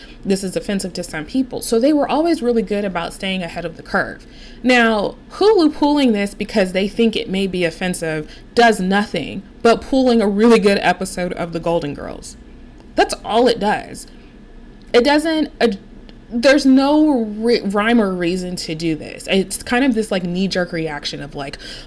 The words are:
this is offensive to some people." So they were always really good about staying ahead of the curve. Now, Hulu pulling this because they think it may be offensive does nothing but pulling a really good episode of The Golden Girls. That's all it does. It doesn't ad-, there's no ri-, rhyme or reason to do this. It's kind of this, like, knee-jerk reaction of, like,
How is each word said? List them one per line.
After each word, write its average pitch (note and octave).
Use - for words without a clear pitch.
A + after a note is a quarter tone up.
this F#3+
is F3+
offensive F#3+
to F3
some D#3
people." -
So A3+
they C#4+
were C#4+
always D#4
really A3+
good G3+
about F3
staying F#3+
ahead E3+
of E3
the -
curve. C3
Now, A3+
Hulu F#4
pulling C#4+
this G3+
because G#3
they F#3+
think A3
it -
may F#3+
be F#3
offensive E3
does A#3
nothing F#3+
but A#3
pulling B3+
a G3+
really G#3+
good G3
episode F3+
of E3+
The E3+
Golden E3
Girls. -
That's G4+
all A#3
it -
does. G3
It A#3+
doesn't D4+
ad-, G#3+
there's C4+
no C#4
ri-, A3
rhyme G#3+
or F#3+
reason F3+
to -
do D#3+
this. -
It's F#3+
kind B3
of B3+
this, G#3+
like, F#3
knee-jerk F3+
reaction D3+
of, C#3+
like, C#3+